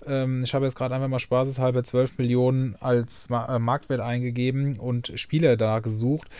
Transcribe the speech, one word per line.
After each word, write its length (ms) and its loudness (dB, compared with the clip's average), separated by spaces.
ähm, 380 -2
ich 100 -6
habe 120 0
jetzt 100 -2
gerade 200 -4
einfach 120 -2
mal 120 -2
spaßeshalber 640 0
zwölf 340 0
Millionen 640 2
als 500 0
Ma-, 260 -2
äh, 40 2
Marktwert 420 0
eingegeben 760 -2
und 380 -4
Spieler 420 2
da 220 2
gesucht. 500 -2